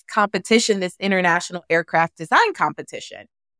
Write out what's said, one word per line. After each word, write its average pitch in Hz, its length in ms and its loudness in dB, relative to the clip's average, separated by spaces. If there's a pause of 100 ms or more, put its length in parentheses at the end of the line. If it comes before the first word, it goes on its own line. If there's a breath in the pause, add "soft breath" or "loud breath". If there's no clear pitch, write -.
(100)
competition, 208 720 0
this 180 200 -4
international 180 680 0
aircraft 165 480 0
design 427 380 2
competition. 147 720 -6 (340)